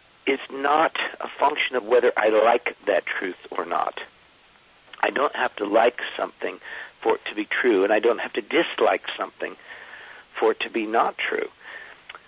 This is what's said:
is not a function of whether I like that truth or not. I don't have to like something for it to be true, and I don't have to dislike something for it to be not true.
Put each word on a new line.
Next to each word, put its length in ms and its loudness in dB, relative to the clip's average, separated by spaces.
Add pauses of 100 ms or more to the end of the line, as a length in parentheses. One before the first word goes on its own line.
(260)
is 140 0 (100)
not 460 0 (240)
a 80 -8 (100)
function 380 0
of 80 -2
whether 320 4
I 120 2
like 480 2 (100)
that 200 2
truth 300 -6 (140)
or 140 -6
not. 360 -4 (1000)
I 100 2
don't 260 0
have 200 -2
to 80 -4
like 360 4 (160)
something 420 -8 (440)
for 120 4
it 140 -10
to 60 -10
be 120 -4
true, 380 4
and 80 2
I 80 4
don't 180 2
have 160 -8
to 80 -4
dislike 600 0 (140)
something 380 -8 (840)
for 140 4
it 80 -4
to 100 -6
be 160 -2
not 320 0
true. 300 -4 (800)